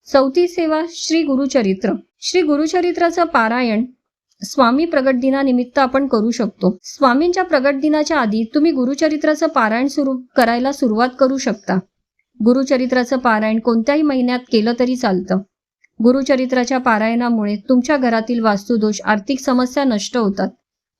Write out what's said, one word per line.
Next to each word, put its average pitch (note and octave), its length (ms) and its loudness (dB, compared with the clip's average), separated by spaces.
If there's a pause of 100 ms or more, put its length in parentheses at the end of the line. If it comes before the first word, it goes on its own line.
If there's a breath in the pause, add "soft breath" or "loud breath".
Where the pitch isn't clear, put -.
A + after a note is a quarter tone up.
(120)
चौथी C#4 360 2
सेवा D#4+ 400 -2
श्री E4 340 -2
गुरुचरित्र. C4 720 0 (280)
श्री - 220 0
गुरुचरित्राचं E4+ 840 0
पारायण A#3 600 0 (580)
स्वामी B3+ 420 2
प्रगट C4+ 300 0
दिनानिमित्त B3+ 640 0
आपण C4+ 280 0
करू A#3 240 0
शकतो. - 520 -2
स्वामींच्या D#4+ 600 0
प्रगट C#4+ 300 0
दिनाच्या D4+ 440 0
आधी A3+ 260 0 (100)
तुम्ही D#4 180 2
गुरुचरित्राचं D4+ 720 0
पारायण A#3+ 400 0
सुरू C4+ 300 -2 (200)
करायला B3 360 0
सुरुवात A#3+ 360 0 (100)
करू C4+ 200 2
शकता. G#3+ 400 -4 (640)
गुरुचरित्राचं B3 800 0
पारायण A3 400 0
कोणत्याही A#3 440 0
महिन्यात B3+ 380 0 (120)
केलं A3+ 260 2
तरी B3+ 180 0
चालतं. F#3+ 440 -2 (600)
गुरुचरित्राच्या B3+ 800 2
पारायणामुळे A3+ 800 0
तुमच्या B3+ 400 0
घरातील A#3 440 0
वास्तुदोष, G#3+ 640 0
आर्थिक G#3+ 360 -2
समस्या B3+ 440 0
नष्ट A3 320 -2
होतात G3+ 320 -2 (520)